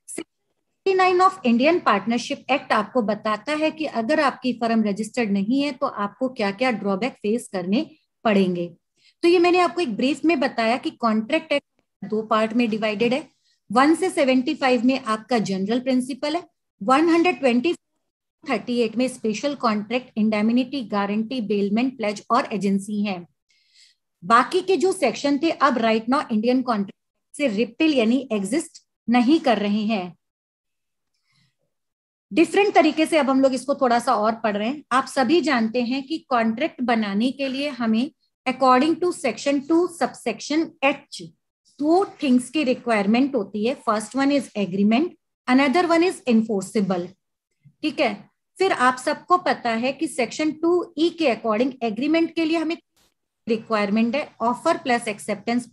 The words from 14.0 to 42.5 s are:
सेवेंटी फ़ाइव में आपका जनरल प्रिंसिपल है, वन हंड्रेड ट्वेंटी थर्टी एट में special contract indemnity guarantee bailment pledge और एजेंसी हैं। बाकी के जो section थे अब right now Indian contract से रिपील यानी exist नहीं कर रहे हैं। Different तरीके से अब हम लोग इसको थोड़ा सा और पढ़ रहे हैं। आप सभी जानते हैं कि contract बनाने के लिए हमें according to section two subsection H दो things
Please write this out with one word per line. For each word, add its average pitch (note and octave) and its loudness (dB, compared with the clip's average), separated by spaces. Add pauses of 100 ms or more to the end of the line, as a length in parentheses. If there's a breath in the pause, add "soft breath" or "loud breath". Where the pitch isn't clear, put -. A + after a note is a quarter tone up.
सेवेंटी C4 2
फ़ाइव B3+ 0
में C4 2
आपका A3 -2
जनरल G3 -2
प्रिंसिपल C4+ -2
है, F4+ -6 (380)
वन C4+ 2
हंड्रेड E4+ 2
ट्वेंटी B3+ 2 (720)
थर्टी A#3+ -4
एट A3 -2
में B3+ 0
special B3 -4
contract A#3 -4
indemnity A3+ 0
guarantee G#3+ -4
bailment G#3 0
pledge G#3 -6
और C4 2
एजेंसी G3+ -2
हैं। F3+ -6 (960 soft breath)
बाकी B3+ 2
के F#4 0
जो F4+ 2
section C#4 0
थे E4 0
अब C4 2
right A3 0
now D4 0
Indian A#3+ 0
contract - -6
से C#4+ 0
रिपील B3 0
यानी B3+ 2
exist G#3 -4 (260)
नहीं B3 4
कर A3+ 2
रहे G#3 0
हैं। F#3+ -4 (2250)
Different F4 2
तरीके D#4 4
से D#4 2
अब C4+ 0
हम C4+ 2
लोग C4+ 2
इसको C4 -2
थोड़ा B3 2
सा A#3+ 0
और G#3+ 0
पढ़ G#3+ -4
रहे G#3+ -4
हैं। D4 -6 (100)
आप C4 0
सभी C#4 2
जानते B3 0
हैं C4 -4
कि D#4 -8 (100)
contract A#3 -2
बनाने A3 0
के C4+ -6
लिए C#4 -4
हमें A#3+ -2 (360)
according B3+ 2
to F4 -2
section C#4 -2
two E4 4 (140)
subsection C#4 -4 (180)
H C#4+ -4 (580)
दो E4 2 (180)
things B3 2